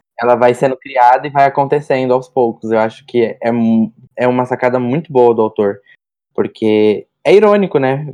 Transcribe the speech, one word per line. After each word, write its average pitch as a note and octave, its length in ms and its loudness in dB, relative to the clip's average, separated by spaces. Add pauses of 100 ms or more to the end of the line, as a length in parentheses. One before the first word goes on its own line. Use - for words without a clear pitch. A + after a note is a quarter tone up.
(200)
Ela A#2+ 160 2
vai B2 180 2
sendo C3 220 -2
criada C3 520 0
e C#3+ 40 -10
vai C#3 140 2
acontecendo C3+ 680 -2
aos B2+ 140 -2
poucos. A2+ 440 -4
Eu A2 80 2
acho A2+ 260 -4
que A#2 360 -2
é A#2 100 -4
mu-, A2+ 420 0 (240)
é B2 100 -2
uma B2+ 180 -2
sacada B2+ 340 -2
muito C3+ 340 -6
boa A#2+ 200 4
do A2+ 100 -2
autor. G#2 360 -4 (540)
Porque G#2+ 760 -2 (160)
é D3+ 100 2
irônico, G#3 460 2
né? C#3 340 -4